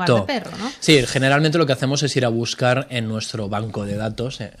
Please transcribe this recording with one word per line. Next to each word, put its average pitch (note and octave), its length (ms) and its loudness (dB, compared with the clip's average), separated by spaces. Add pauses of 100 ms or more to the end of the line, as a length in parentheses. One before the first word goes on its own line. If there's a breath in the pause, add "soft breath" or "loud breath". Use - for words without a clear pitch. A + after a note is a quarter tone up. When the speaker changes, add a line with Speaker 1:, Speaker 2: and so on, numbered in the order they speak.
Speaker 1:
Correcto. B2 80 6
Speaker 2:
de G#2 60 2
perro, - 340 -6
¿no? A3 120 -6 (120)
Speaker 1:
Sí, D3+ 260 6
generalmente C#3+ 500 2
lo E3 80 4
que C3 80 2
hacemos C3+ 300 0
es C#3 140 -2
ir B2 80 2
a A#2+ 40 2
buscar B2 600 0
en A#2 180 -4
nuestro A2 400 -6
banco G#2 380 -4
de G2+ 100 -4
datos, A2 460 -6
eh, G#2 180 -10